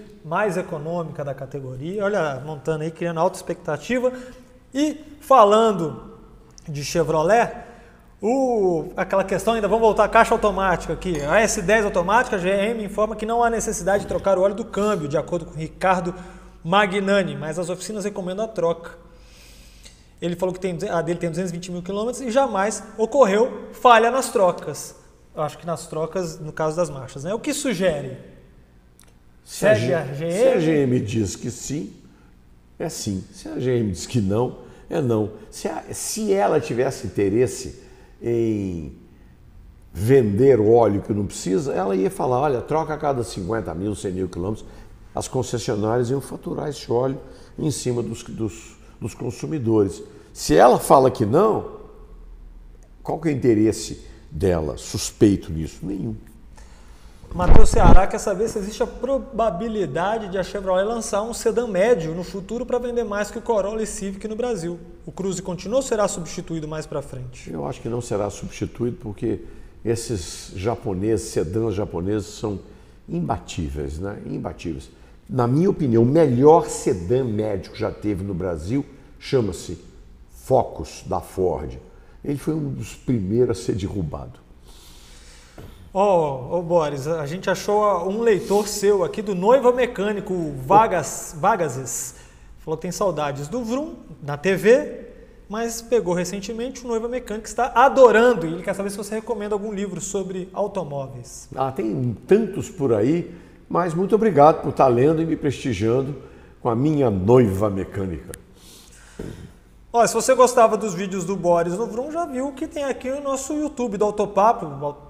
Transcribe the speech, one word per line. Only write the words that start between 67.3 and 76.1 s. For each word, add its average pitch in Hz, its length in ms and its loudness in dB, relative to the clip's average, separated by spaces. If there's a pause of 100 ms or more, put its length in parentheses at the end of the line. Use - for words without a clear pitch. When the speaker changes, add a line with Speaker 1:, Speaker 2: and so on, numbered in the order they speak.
Speaker 2:
Eu 151 140 -8
acho 139 160 -8
que 117 80 -6
não 120 120 -4
será 104 280 -2
substituído 117 680 -6
porque 107 440 -4 (420)
esses 110 720 -4
japoneses, 101 720 -2
sedãs 107 440 -2
japoneses 95 540 -4
são 101 320 -8 (500)
imbatíveis, 78 880 -6
né? 101 280 -8
Imbatíveis. 101 640 -10 (400)
Na 123 160 0
minha 151 240 2
opinião, 117 340 2
o - 20 6
melhor 147 640 6